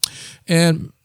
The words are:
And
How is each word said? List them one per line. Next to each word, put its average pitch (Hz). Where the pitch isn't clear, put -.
And 165